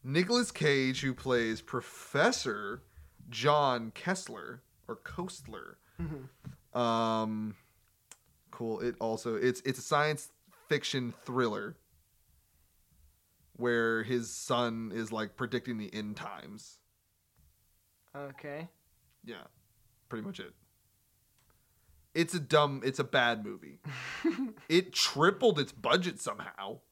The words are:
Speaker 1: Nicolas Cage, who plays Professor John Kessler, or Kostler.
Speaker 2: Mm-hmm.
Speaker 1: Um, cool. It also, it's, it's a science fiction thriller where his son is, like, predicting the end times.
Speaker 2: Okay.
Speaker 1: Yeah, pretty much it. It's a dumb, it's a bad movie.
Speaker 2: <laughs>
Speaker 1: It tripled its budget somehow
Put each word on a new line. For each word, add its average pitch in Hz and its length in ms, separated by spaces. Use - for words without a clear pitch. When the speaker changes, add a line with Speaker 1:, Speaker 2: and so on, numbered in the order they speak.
Speaker 1:
Nicolas 185 480
Cage, 135 500
who 135 120
plays 117 480
Professor 123 1200
John 123 680
Kessler, 120 680
or 113 80
Kostler. 131 800
Speaker 2:
Mm-hmm. - 760
Speaker 1:
Um, 110 760
cool. 113 300
It 120 180
also, 113 360
it's, 127 260
it's 131 180
a - 40
science 151 440
fiction 131 460
thriller 120 520
where 117 480
his 117 300
son 113 600
is, 110 200
like, 110 240
predicting 120 400
the 107 160
end 104 240
times. - 600
Speaker 2:
Okay. 143 500
Speaker 1:
Yeah, 107 200
pretty 113 160
much 196 160
it. - 120
It's 165 200
a 175 80
dumb, 143 420
it's 131 160
a 135 60
bad 117 400
movie. 90 340
Speaker 2:
<laughs> 262 440
Speaker 1:
It 185 260
tripled 185 680
its 135 120
budget 175 480
somehow 104 600